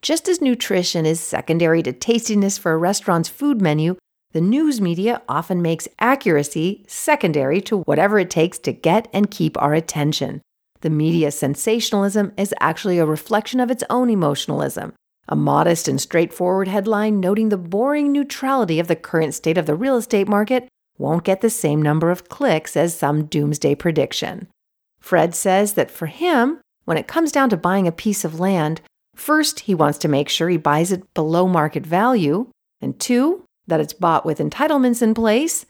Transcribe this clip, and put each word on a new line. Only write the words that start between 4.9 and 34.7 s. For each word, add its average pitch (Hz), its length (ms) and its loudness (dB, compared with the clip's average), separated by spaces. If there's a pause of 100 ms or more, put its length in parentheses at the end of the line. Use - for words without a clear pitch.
often 170 320 -2
makes 165 260 -2 (100)
accuracy 190 880 0
secondary 165 760 0
to 208 220 -2
whatever 190 360 2
it 180 100 0
takes 170 300 0
to 127 140 -4
get 175 400 0
and 202 180 0
keep - 300 -2
our 147 120 2
attention. 151 680 -2 (400)
The 156 80 -2
media's 151 500 0
sensationalism 202 960 0
is 196 240 -2
actually 175 400 0
a 165 60 4
reflection 214 560 -2
of 247 100 0
its 254 180 -4
own 247 200 0
emotionalism. 147 840 -2 (380)
A 151 80 0
modest 151 500 2
and 139 140 -2
straightforward 180 680 -2
headline 208 540 0
noting 208 260 0
the 208 100 0
boring 262 540 0
neutrality 269 680 0
of 170 100 -2
the 165 80 0
current 160 360 -2
state 156 240 0
of 165 100 -2
the 151 80 0
real 254 200 0
estate 208 320 0
market 214 400 0 (300)
won't 156 260 -2
get 190 160 0
the 226 100 2
same 151 320 0
number 156 300 2
of 180 160 -6
clicks 175 480 -2
as 165 180 2
some 147 340 -2
doomsday 147 480 0
prediction." - 720 -4 (520)
Fred 170 340 2
says 202 420 0
that - 140 0
for - 180 -8
him, 302 520 0 (240)
when 165 140 -2
it - 100 -4
comes 320 240 0
down 269 200 2
to 196 40 2
buying 180 320 0
a 165 60 0
piece 202 320 -4
of 160 120 -6
land, 165 440 0 (340)
first, - 460 0
he 196 140 0
wants 147 240 2
to - 80 -2
make 143 200 0
sure 165 220 -2
he 175 80 2
buys 156 340 2
it 190 220 -6
below 165 340 2
market 156 380 0
value, 190 600 0 (340)
and 135 180 -8
two, 269 440 0 (240)
that 226 120 2
it's - 140 -4
bought 170 320 0
with 156 140 -2
entitlements 247 640 0